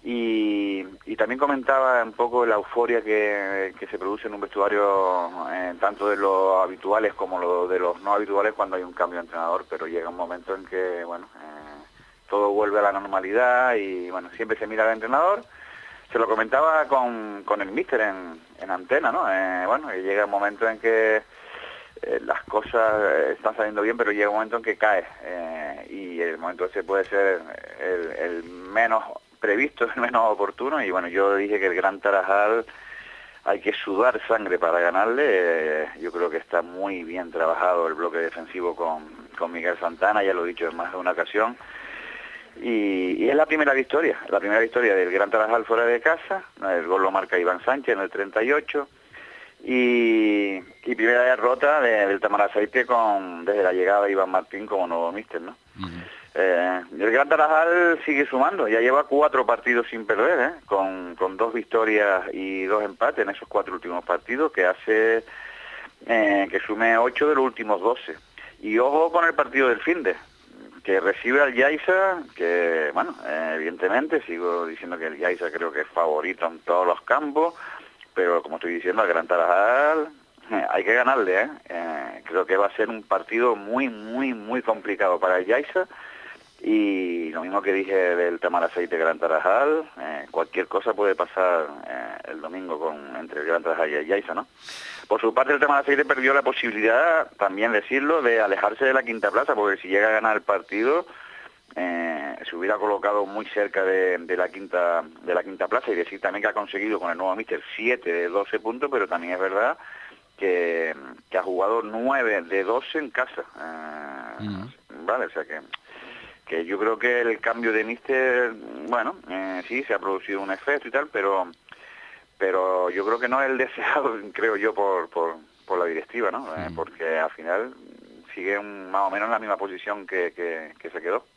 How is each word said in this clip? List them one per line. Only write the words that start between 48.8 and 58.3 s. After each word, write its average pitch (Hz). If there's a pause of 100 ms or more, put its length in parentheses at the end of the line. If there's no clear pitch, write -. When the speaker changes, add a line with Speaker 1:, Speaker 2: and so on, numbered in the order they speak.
Speaker 1:
y, 113 (280)
y 123
primera 120
derrota 127
de, 110
del 98
Tamaraceite 104
con, 98
desde 101
la 92
llegada 98
de 101
Iván 95
Martín 92
como 95
nuevo 85
míster, 98
¿no? 90 (240)
Speaker 2:
Ujú. 95 (440)
Speaker 1:
Eh, 90 (180)
el 107
Gran 139
Tarajal 165
sigue 143
sumando, 139